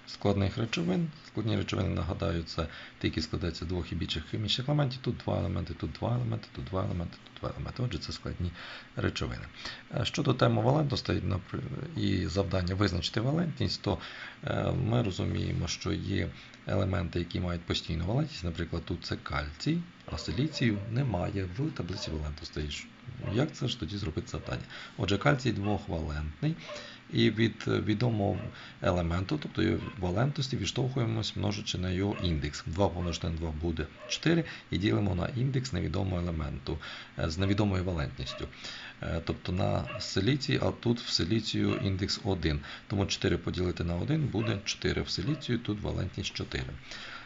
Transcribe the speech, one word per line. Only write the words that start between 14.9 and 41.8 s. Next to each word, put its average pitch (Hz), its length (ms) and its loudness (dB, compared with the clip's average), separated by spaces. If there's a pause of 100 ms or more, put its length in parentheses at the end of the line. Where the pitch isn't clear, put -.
розуміємо, 92 680 0
що - 240 -2
є 92 360 0 (380)
елементи, 92 520 0
які 87 220 -2
мають 87 220 0
постійну 82 440 -2
валентність. 135 380 0
Наприклад, 85 400 -2
тут 87 200 -4
це 82 120 -4
кальцій, 76 640 -2 (340)
а - 60 -2
силіцію 110 600 2 (120)
немає 95 580 0 (100)
в 151 120 0
таблиці - 400 -4
валентностей. 76 840 -6 (380)
Як 139 200 2
це 131 160 -2
ж - 120 -4
тоді 90 160 -4
зробити 85 320 -4
завдання? 62 340 -4 (340)
Отже, 98 220 4
кальцій 139 340 4
двохвалентний. 87 1040 0 (560)
І 117 180 6
від, 107 380 2
е, 107 120 4
відомого 104 580 2 (440)
елементу, 90 600 2
тобто - 200 -2
його 95 160 4 (200)
валентності, 117 580 0
відштовхуємось, 113 800 0
множачи 101 420 0
на 92 120 0
його 98 320 2
індекс. 76 440 0
Два 87 220 4
помножити 87 400 0
на 82 80 0
два 82 140 -2
буде 78 360 0 (220)
чотири. 165 360 2 (260)
І 87 80 2
ділимо 104 360 4
на 87 140 0
індекс 127 440 0
невідомого 90 500 0
елементу, 78 560 -2 (400)
е, 82 120 2
з 78 80 -4
невідомою 98 460 4
валентністю. - 640 -2 (540)
Е, 82 220 -2
тобто - 280 -2
на 95 480 2
силіцій, 131 600 2
а 98 80 4
тут 120 300 0
в - 80 -10
силіцію 104 680 2
індекс 98 480 0